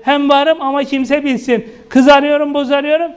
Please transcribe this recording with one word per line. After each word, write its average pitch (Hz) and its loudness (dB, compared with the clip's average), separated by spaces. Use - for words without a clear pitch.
Hem 285 0
varım 294 2
ama 277 -4
kimse 277 -2
bilsin. 247 -2
Kızarıyorum, 285 2
bozarıyorum 294 -2